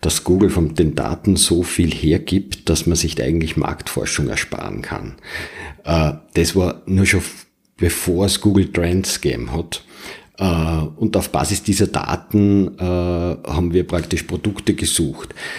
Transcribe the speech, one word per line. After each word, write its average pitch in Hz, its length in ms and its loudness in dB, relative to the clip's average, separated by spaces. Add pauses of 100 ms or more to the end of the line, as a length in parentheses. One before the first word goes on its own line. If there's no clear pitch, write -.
dass - 240 -2
Google 95 240 4
von 80 260 0
den 78 200 2
Daten - 420 0
so 87 260 2
viel 85 300 0
hergibt, - 760 0
dass - 180 2
man 85 100 2
sich - 180 -2
da - 80 -2
eigentlich 80 320 0
Marktforschung - 720 -2
ersparen - 540 -6
kann. - 340 -10 (720)
Äh, 78 260 2 (220)
das 85 240 2
war - 300 0
nur 95 180 4
schon 92 160 2
f-, - 240 -12 (320)
bevor 90 480 0
es 98 160 0
Google 95 300 4
Trends 87 500 0
gegeben 60 320 -2
hat. 82 300 -6 (560)
Äh, 98 60 0 (500)
und - 220 0
auf 90 140 -2
Basis - 320 -2
dieser 98 240 2
Daten, - 880 2
äh, 90 60 -6
haben 87 920 0
wir 87 120 2
praktisch 85 380 -2
Produkte 101 500 -2
gesucht. - 600 -4 (240)